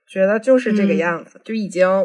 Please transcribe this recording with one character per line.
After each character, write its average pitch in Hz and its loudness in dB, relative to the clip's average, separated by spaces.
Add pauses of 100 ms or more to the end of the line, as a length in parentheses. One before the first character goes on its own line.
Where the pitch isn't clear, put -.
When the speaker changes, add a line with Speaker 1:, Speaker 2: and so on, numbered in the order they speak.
Speaker 1:
觉 190 -2
得 214 0
就 254 4
是 240 -2
这 202 2
个 196 0
样 170 -4
子， - -20
Speaker 2:
嗯。 - -20
Speaker 1:
就 220 -10
已 214 -6
经， 180 0 (160)